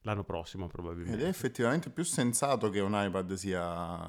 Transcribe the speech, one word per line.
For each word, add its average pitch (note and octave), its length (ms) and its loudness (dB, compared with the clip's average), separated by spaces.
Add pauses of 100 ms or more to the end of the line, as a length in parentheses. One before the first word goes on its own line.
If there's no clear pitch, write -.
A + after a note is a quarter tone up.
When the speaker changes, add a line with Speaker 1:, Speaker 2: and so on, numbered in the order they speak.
Speaker 1:
l'anno G2+ 220 -2
prossimo F2 440 -4
probabilmente. E2+ 520 -4
Speaker 2:
Ed D3 60 2
è - 20 2
effettivamente C3+ 640 0
più E3 140 -4
sensato B2 640 2
che G2+ 100 2
un G2 140 2
iPad F#2+ 400 2
sia, F2 760 -2